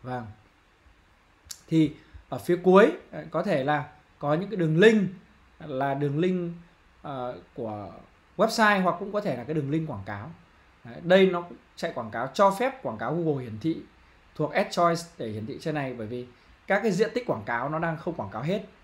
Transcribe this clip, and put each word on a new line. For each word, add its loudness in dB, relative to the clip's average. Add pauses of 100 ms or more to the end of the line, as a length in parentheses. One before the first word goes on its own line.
Vâng. -6 (1400)
Thì 4 (360)
ở -6
phía 0
cuối, 8 (200)
đấy, -12
có -2
thể 0
là 0 (300)
có 0
những -2
cái -6
đường 2
link 8 (500)
là -2
đường -2
link, 0 (480)
ờ, -8 (140)
của -8 (460)
website 4
hoặc 2
cũng -8
có -2
thể -2
là -8
cái -6
đường 0
link -2
quảng -8
cáo. -10 (520)
Đấy, -16
đây 6
nó 0
cũng -16 (180)
chạy -6
quảng -8
cáo, -4
cho 6
phép -4
quảng -6
cáo -4
Google -2
hiển -10
thị -2 (580)
thuộc -2
Ad 0
Choice 2 (160)
để -8
hiển -8
thị -10
trên -4
này, -4
bởi -8
vì -8 (400)
các 2
cái 2
diện 2
tích -4
quảng -2
cáo -2
nó -4
đang -4
không -8
quảng -8
cáo -8
hết. -4 (180)